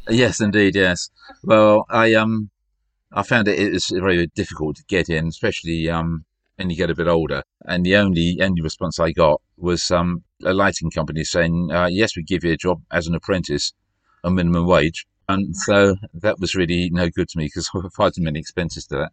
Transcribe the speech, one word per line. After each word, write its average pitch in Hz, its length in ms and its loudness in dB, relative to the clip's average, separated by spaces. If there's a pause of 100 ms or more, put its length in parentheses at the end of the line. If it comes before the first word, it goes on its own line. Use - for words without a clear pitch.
Yes, 117 320 2
indeed, 101 340 2
yes. 92 340 0 (320)
Well, 107 480 6
I, 113 260 4
um, 110 340 0 (640)
I 101 100 -2
found 113 240 2
it, 87 100 2
it 98 140 2
was 90 160 -2
very 90 480 0
difficult 78 400 -4
to - 140 -20
get 87 200 0
in, 80 180 0
especially, 82 640 -4
um, 82 360 -4 (320)
when 92 120 -6
you 82 80 -4
get 87 120 0
a 82 60 -2
bit 85 120 -2
older. 80 360 0 (220)
And 90 200 -2
the 95 120 6
only, 87 440 2
only 92 200 0
response 80 360 -6
I 82 140 2
got 76 300 4 (160)
was, 87 340 -2
um, 87 320 0 (220)
a 92 80 2
lighting 95 360 0
company 78 360 -4
saying, 85 440 0
uh, 90 220 0
"Yes, 104 240 0
we 85 80 -8
give 85 220 -4
you 82 80 2
a 76 40 0
job 90 240 -2 (100)
as 82 160 -2
an 85 80 -2
apprentice, 80 580 -4 (500)
a 87 80 -2
minimum 87 340 2
wage." 82 400 2 (220)
And 95 260 -2
so 101 440 2 (160)
that 98 260 -2
was 92 160 -4
really 87 360 0
no 87 180 0
good 85 200 -4
to - 80 -10
me 76 120 -4
'cause - 220 -8
<laughs> - 40 -10
I 92 60 -4
had 90 100 -12
far 95 200 0
too 92 100 -8
many 78 180 -2
expenses - 480 -8
to 76 80 -6
that. 73 180 -4